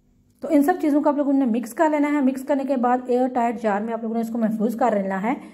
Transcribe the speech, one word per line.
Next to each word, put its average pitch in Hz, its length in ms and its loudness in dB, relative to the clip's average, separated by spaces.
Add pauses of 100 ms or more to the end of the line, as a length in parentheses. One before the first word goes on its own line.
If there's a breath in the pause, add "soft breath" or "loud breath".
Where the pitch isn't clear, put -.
(420)
तो 262 60 -6
इन 294 140 4
सब 359 180 2
चीज़ों 294 220 2
को 311 80 2
आप 277 80 0
लोगों 285 140 2
ने 277 140 2
मिक्स 233 260 -2
कर 311 180 2
लेना 294 180 2
है। 294 160 2
मिक्स - 200 0
करने 277 200 -2
के 269 140 -2
बाद 247 320 0
एयर 254 200 2
टाइट 240 300 -2
जार 208 220 0
में 233 100 -6
आप 226 100 -6
लोगों 220 120 -4
ने 233 60 -2
इसको 233 180 -4
महफूज 220 360 0
कर 226 200 0
लेना 190 240 -2
है 226 180 -2 (180 loud breath)